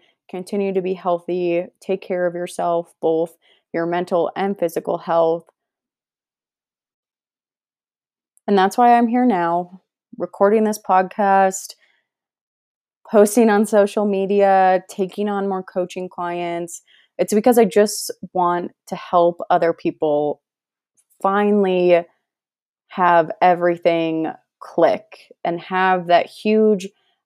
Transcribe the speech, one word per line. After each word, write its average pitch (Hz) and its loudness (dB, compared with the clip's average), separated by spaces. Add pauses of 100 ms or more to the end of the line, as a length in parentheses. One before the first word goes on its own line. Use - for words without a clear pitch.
(300)
continue 190 -6
to 185 -2
be 185 -4
healthy, 175 -4 (160)
take 196 -6
care 180 -6
of 175 -4
yourself, 175 -6
both 165 -2 (360)
your 170 -4
mental 175 -2
and 196 -4
physical 170 -4
health. 165 -2 (3000)
And 202 2
that's 190 0
why 240 6
I'm 240 4
here 247 0
now, 175 -2 (360)
recording 202 0
this 214 -2
podcast, 190 0 (1300)
posting 220 4
on 208 2
social 208 0
media, 196 2
taking 202 -6
on 196 -4
more 185 -6
coaching 185 -8
clients. 175 -8 (360)
It's 185 -2
because 233 2
I 226 6
just 208 0 (220)
want 175 -2 (160)
to 190 -12
help 175 0
other 170 2
people 147 -4 (800)
finally 190 2 (840)
have 170 2 (100)
everything 170 0 (280)
click - -2 (100)
and 170 -6
have 185 -2
that 175 2
huge 214 0 (380)